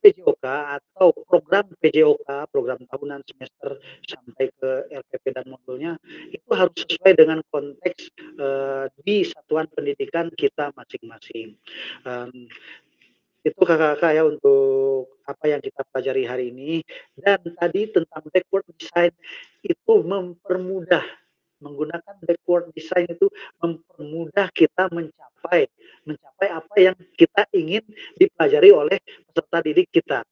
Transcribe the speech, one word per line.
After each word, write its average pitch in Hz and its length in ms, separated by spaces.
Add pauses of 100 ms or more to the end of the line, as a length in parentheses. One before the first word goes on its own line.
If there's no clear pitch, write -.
P - 160
J 370 80
O - 80
K 143 480
atau 185 320 (160)
program 190 480
P - 160
J 151 160
O 151 80
K, 139 320
program 127 400
tahunan, 143 320
semester, - 560 (320)
sampai 131 400
ke 131 400
R 139 160
P - 160
P - 80
dan 127 160
modulnya, 131 480 (400)
itu - 240
harus 185 160
sesuai - 400
dengan 156 400
konteks, 143 640
eh, 139 680 (200)
di 202 240
satuan 156 400
pendidikan 147 640
kita 143 400
masing-masing. 113 800 (480)
Em, 123 480 (920)
itu - 160
Kakak-kakak 156 600
ya 160 40
untuk 135 1040
apa 151 240
yang 147 160
kita - 240
pelajari 131 400
hari 127 240
ini. 156 320 (320)
Dan 196 240 (160)
tadi 196 320
tentang 165 400
backward 196 480
design 175 320 (560)
itu - 360
mempermudah, 180 1000 (560)
menggunakan 151 640
backward 175 560
design 175 320
itu 170 160 (320)
mempermudah 165 960
kita 175 400
mencapai, 170 720 (400)
mencapai 151 480
apa 165 240
yang 185 160 (240)
kita 202 400
ingin 175 240 (320)
dipelajari 160 560
oleh 170 320
peserta - 640
didik 156 240
kita. 143 320 (100)